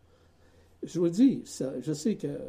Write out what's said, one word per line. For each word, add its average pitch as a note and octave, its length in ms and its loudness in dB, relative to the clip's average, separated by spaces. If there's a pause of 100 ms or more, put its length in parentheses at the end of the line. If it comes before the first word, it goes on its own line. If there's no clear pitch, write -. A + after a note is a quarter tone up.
(840)
Je D3+ 140 -8
vous F3 80 4
le E3+ 60 2
dis, G3+ 320 4
ça, C#3 380 -6
je D3+ 100 -4
sais G#3 240 -2
que C#3+ 340 -6